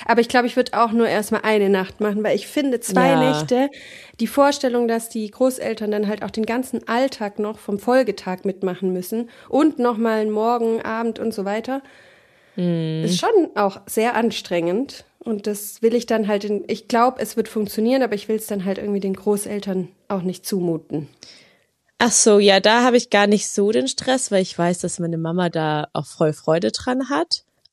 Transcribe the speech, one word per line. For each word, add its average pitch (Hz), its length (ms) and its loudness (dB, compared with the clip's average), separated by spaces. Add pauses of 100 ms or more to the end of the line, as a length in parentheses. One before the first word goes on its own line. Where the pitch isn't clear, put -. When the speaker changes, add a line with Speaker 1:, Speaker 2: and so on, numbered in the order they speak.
Speaker 1:
Aber 233 160 4
ich 233 80 4
glaub, 247 160 2
ich 240 100 -4
würd 247 200 0
auch 226 180 2
nur 226 160 2
erstmal 208 320 0
eine 208 300 2
Nacht 190 320 0
machen, 208 200 -2
weil 196 140 0
ich - 120 -6
finde, 269 320 -2
zwei - 320 2
Speaker 2:
Ja. 151 200 4
Speaker 1:
Nächte, 247 380 0 (500)
die 226 60 -2
Vorstellung, 269 600 2
dass 226 200 -2
die 214 220 -8
Großeltern 226 600 -2
dann 208 160 0
halt 208 160 -4
auch 202 80 -6
den 220 140 -4
ganzen 233 420 -4
Alltag 233 520 -2
noch 208 200 -6
vom 202 200 -4
Folgetag 214 680 0
mitmachen 185 480 -2
müssen 220 380 -6 (180)
und 302 300 2
noch 240 180 2
mal 220 240 0
einen 214 120 0
Morgen, 226 500 0
Abend 226 360 -4
und 226 140 -4
so 196 140 -6
weiter, 226 340 -4 (760)
Speaker 2:
Mhm. 160 480 0
Speaker 1:
ist 180 140 0
schon 381 360 2
auch 202 320 0
sehr 226 280 0
anstrengend. 202 920 -2 (120)
Und 214 280 -6
das - 340 -8
will 226 140 4
ich 233 100 0
dann 220 240 0
halt 208 160 0
in, 208 220 -4
ich - 220 -6
glaub, 240 340 2
es - 160 -8
wird 214 100 -2
funktionieren, 226 540 0
aber 220 140 -2
ich 202 120 -8
will's 220 200 -2
dann 196 180 -4
halt 196 100 -2
irgendwie 202 240 -4
den 190 140 -2
Großeltern 202 760 -4 (200)
auch 196 120 -4
nicht 180 240 -6
zumuten. 160 640 -4 (880)
Speaker 2:
Ach 233 140 2
so, 208 260 6
ja, 196 220 8
da 226 240 6
hab 254 80 4
ich 240 160 2
gar 202 180 4
nicht 208 220 2
so 208 240 0
den 254 160 0
Stress, - 420 -2
weil 196 120 2
ich - 160 -8
weiß, 175 220 0
dass - 180 -6
meine 170 200 -4
Mama 170 300 0
da 151 460 -2
auch 147 120 -4
voll 156 280 0
Freude 175 360 0
dran 254 380 -4
hat. 302 360 -2 (280)